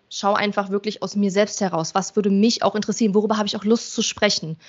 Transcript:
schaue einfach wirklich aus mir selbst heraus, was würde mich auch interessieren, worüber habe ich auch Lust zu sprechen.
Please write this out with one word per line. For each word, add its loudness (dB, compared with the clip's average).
schaue 0
einfach -2
wirklich -4
aus -6
mir 2
selbst 0
heraus, -2
was -2
würde 2
mich 4
auch 2
interessieren, 0
worüber 2
habe 0
ich -4
auch -8
Lust 0
zu -4
sprechen. -2